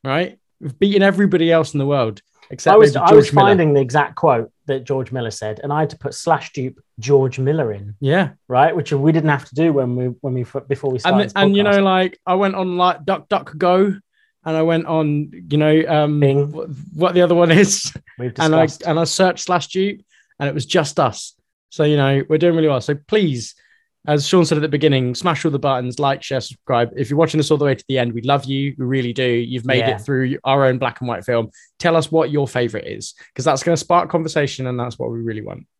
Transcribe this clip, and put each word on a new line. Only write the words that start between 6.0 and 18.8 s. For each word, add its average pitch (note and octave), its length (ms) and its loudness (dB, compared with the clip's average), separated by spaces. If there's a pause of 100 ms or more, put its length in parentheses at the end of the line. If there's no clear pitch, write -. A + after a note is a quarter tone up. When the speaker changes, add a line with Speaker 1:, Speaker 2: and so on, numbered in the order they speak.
Speaker 2:
Slash - 380 -4
Dupe B2+ 260 -8 (200)
George C3 380 2
Miller C3+ 340 -2
in, G2+ 280 -12
Speaker 1:
Yeah. D3 300 0 (180)
Speaker 2:
right? D3 280 2
Which D#3 160 -4
we D3 200 2
didn't D#3 180 2
have C#3 160 -2
to - 100 -20
do D#3+ 160 2
when B2+ 240 0
we, B2 100 -4 (160)
when C3 120 -6
we B2+ 80 -4
f-, - 260 -10
before C#3 220 -4
we B2+ 60 -2
Speaker 1:
And - 60 -6
Speaker 2:
started F#3+ 180 2
Speaker 1:
th-, G3+ 140 -2
Speaker 2:
this - 20 -
Speaker 1:
and, G3 200 2
you G3+ 80 2
know, G#3 60 2
Speaker 2:
podcast. G3+ 140 4
Speaker 1:
like, F#3 420 0
I F3+ 100 0
went G3 200 0
on, F#3 220 -4
like, F3+ 280 0
DuckDuckGo, F#3 960 0 (460)
and D#3+ 120 -2
I D#3+ 60 2
went E3 240 0
on, D3 440 -2 (200)
you D3 80 2
know, D#3 280 4
um, D3+ 320 0
Speaker 2:
Bing. C#3+ 320 2
Speaker 1:
wh-, D3+ 460 -12
what F3+ 160 0
the F3+ 80 4
other F3 140 4
one E3+ 160 4
is. G3 420 2 (240)
Speaker 2:
We've B2 220 -8
Speaker 1:
And D#3+ 160 2
I, D#3+ 100 6
Speaker 2:
discussed. - 220 -8